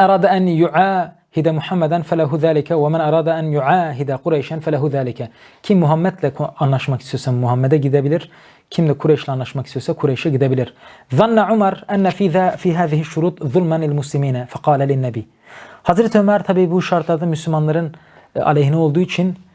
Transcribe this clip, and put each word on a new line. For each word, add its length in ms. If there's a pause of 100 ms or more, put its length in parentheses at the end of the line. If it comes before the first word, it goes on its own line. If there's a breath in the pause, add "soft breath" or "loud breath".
أَرَادَ 200
أَنْ 200 (180)
يُعَاهِدَ 840 (120)
مُحَمَّدًا 440
فَلَهُ 260 (100)
ذَٰلِكَ 340
وَمَنْ 360
أَرَادَ 200 (100)
أَنْ 60 (120)
يُعَاهِدَ 600
قُرَيْشًا 420
فَلَهُ 300
ذَٰلِكَ. 380 (360 loud breath)
Kim 160
Muhammed'le 500
ko-, 300
anlaşmak 420
istiyorsa 300
Muhammed'e 460
gidebilir. 540 (380 loud breath)
Kim 180
de 60
Kureyş'le 360
anlaşmak 360
istiyorsa 280
Kureyş'e 360
gidebilir. 440 (380 loud breath)
ظَنَّ 280
عُمَرْ 460
أَنَّ 260
فِي 200
ذَا-، 260
فِي 180
هَذِهِ 280
الشُّرُوطِ 360
ظُلْمًا 460
لِلْمُسْلِمِينَ 640
فَقَالَ 340 (100)
لِلنَّبِيِّ. 320 (600 loud breath)
Hazreti 360
Ömer 240
tabii 280
bu 100
şartlarda 440
Müslümanların, 680 (420 loud breath)
e, 60
aleyhine 340
olduğu 240
için 400 (160 soft breath)